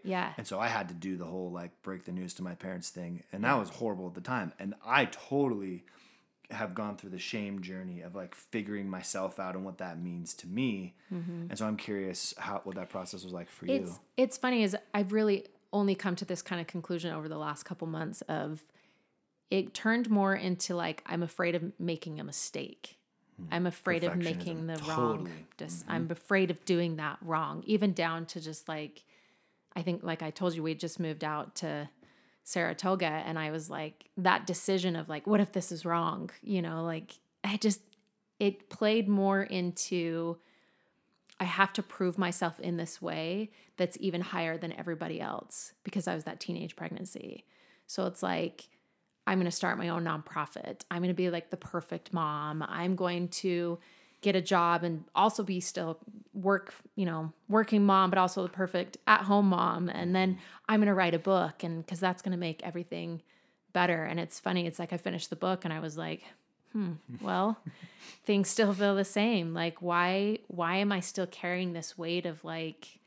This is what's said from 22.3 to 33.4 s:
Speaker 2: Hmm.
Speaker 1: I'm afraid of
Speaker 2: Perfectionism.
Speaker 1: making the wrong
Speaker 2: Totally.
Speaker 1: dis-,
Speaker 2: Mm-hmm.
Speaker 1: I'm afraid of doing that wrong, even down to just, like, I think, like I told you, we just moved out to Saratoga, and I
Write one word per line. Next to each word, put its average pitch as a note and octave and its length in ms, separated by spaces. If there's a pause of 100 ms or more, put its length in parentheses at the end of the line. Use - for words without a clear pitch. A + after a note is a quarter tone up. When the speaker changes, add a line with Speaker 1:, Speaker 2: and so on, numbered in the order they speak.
Speaker 2:
Hmm. F3+ 160
Speaker 1:
I'm F3 140
afraid E3+ 360
of F3 140
Speaker 2:
Perfectionism. F3 80
Speaker 1:
making E3 420
the D#3+ 140
wrong D#3 460
Speaker 2:
Totally. - 200 (100)
Speaker 1:
dis-, E3+ 280
Speaker 2:
Mm-hmm. - 80
Speaker 1:
I'm E3 180
afraid F#3 400
of - 140
doing E3+ 320
that D3+ 260
wrong, D#3+ 420
even G#3 280
down E3 340
to E3 140
just, D#3 280
like, D3+ 360 (720)
I E3+ 60
think, E3+ 200
like E3 200
I D#3 100
told F3+ 240
you, D#3 80
we D#3+ 100
just D#3+ 240
moved D#3+ 240
out D3+ 340
to D3+ 320 (540)
Saratoga, F3+ 640
and D#3+ 320
I D#3 140